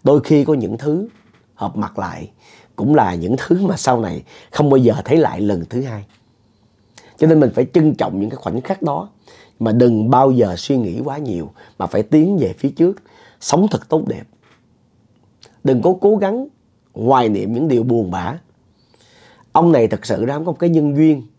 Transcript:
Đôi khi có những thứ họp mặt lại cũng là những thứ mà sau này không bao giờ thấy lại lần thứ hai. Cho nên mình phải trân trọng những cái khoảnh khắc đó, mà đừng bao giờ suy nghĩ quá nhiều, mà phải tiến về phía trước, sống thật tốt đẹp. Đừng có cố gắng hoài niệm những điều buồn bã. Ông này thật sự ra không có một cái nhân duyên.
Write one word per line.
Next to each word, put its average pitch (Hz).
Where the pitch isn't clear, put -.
Đôi 147
khi 147
có 151
những 113
thứ 151
họp 95
mặt 104
lại 85
cũng 135
là 98
những 87
thứ 180
mà 175
sau 127
này 87
không -
bao 139
giờ 117
thấy 147
lại 143
lần 98
thứ 123
hai. 110
Cho 160
nên 160
mình 123
phải 131
trân 156
trọng 98
những 107
cái 135
khoảnh 98
khắc 190
đó, 165
mà 113
đừng 117
bao 131
giờ 110
suy 139
nghĩ 110
quá 143
nhiều, 90
mà 92
phải 107
tiến 165
về 98
phía 143
trước, 180
sống 185
thật -
tốt 156
đẹp. -
Đừng 127
có 185
cố 208
gắng 220
hoài 123
niệm 101
những 143
điều 117
buồn 117
bã. 92
Ông 170
này 117
thật -
sự 107
ra 135
không 151
có 175
một 135
cái 175
nhân 147
duyên. 151